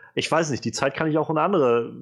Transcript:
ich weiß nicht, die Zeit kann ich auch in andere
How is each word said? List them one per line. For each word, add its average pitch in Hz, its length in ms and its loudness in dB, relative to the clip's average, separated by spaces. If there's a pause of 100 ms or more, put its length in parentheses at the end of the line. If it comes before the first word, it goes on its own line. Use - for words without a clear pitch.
(140)
ich - 160 -4
weiß 156 200 2
nicht, 120 140 -4
die 113 80 -4
Zeit 139 220 -2
kann 160 140 -2
ich 156 100 0
auch 151 100 -2
in 156 100 -2
andere 127 640 2